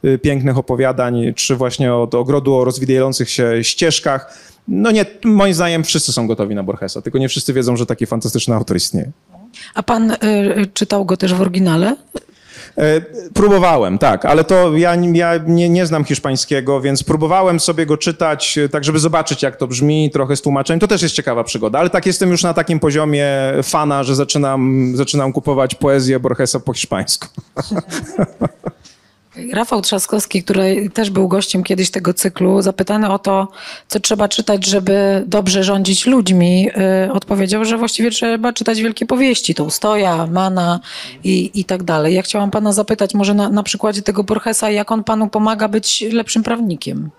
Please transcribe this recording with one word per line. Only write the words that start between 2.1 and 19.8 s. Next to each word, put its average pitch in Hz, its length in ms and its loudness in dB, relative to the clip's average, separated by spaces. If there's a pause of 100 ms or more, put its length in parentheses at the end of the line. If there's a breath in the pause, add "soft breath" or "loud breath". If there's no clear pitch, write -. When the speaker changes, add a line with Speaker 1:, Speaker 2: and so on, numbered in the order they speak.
Speaker 1:
ogrodu 135 400 2
o 127 100 4
rozwijających 131 640 0
się 117 340 0
ścieżkach. - 760 -2 (300 loud breath)
No 208 240 2
nie, 214 140 4 (180)
moim 202 300 4
zdaniem 170 300 0
wszyscy - 300 -2
są 117 140 -2
gotowi 107 280 -2
na 98 80 -4
Borgesa, 95 380 -8
tylko 123 160 -4
nie 131 120 0
wszyscy 139 240 -4
wiedzą, 123 240 0
że 120 80 0
taki - 200 -4
fantastyczny 113 500 -2
autor 98 220 -2
istnieje. 95 340 -4 (640 loud breath)
Speaker 2:
A - 80 -4
pan, 226 280 0
y, 233 60 -4 (400)
y, 202 160 0
czytał 202 320 -2
go 185 120 0
też 185 160 0
w 180 80 0
oryginale? 185 540 2 (840 loud breath)
Speaker 1:
E, 156 240 4 (320)
próbowałem, 175 640 4
tak, 104 280 2
ale 151 180 4
to 180 340 4
ja, 175 180 4 (180)
ja 170 240 4
nie, 170 320 2
nie 175 160 4
znam 156 200 0
hiszpańskiego, 135 760 0
więc 135 220 0
próbowałem 170 560 2
sobie 160 260 0
go 147 120 2
czytać, 156 600 -2
e, 143 120 0
tak 147 140 -4
żeby 156 160 0
zobaczyć, 156 440 0
jak 131 120 -2
to 131 120 -4
brzmi, 147 440 2